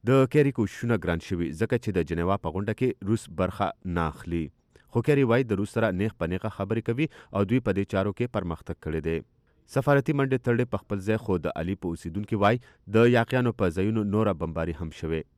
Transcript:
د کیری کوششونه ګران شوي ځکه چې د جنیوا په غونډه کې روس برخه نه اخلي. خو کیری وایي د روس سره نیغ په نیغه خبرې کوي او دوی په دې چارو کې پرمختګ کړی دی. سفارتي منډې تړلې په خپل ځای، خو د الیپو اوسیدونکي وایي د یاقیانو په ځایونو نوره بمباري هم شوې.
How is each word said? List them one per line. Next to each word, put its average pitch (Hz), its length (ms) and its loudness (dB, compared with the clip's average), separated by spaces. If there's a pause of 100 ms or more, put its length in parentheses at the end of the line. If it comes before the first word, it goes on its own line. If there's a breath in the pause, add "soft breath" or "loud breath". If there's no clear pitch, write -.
د 131 300 6
کیری 143 240 4
کوششونه 117 400 0
ګران 85 300 0
شوي 85 240 -2
ځکه 107 320 -2
چې 110 60 -2 (100)
د 78 100 0
جنیوا 87 380 0
په 82 80 -6
غونډه 101 180 -2
کې 107 380 -2
روس - 180 -2
برخه 92 400 -2 (160)
نه 85 220 0
اخلي. 82 340 -4 (480 soft breath)
خو 117 220 0
کیری 139 200 4
وایي 123 220 4
د 98 80 0
روس 107 160 -4
سره 110 240 2
نیغ 110 160 -2
په 85 160 -2
نیغه 101 240 -4
خبرې 107 240 -2
کوي 131 280 -2 (240 loud breath)
او 101 200 2
دوی 131 60 4
په 110 120 0
دې 95 120 0 (100)
چارو 98 240 0
کې 120 180 -4
پرمختګ 85 460 -4
کړی 78 260 -4
دی. 82 100 0 (540)
سفارتي 139 480 2
منډې 131 180 2
تړلې 123 280 0
په - 200 -6
خپل 98 220 -4
ځای، 110 160 0
خو 92 140 0
د 78 260 -4
الیپو 87 320 -4
اوسیدونکي 101 400 -6
وایي 107 280 2 (240 soft breath)
د 113 300 6
یاقیانو 123 460 0
په 87 160 0
ځایونو 104 380 0
نوره 104 260 2
بمباري 82 400 -4
هم 80 180 -8
شوې. 80 360 -6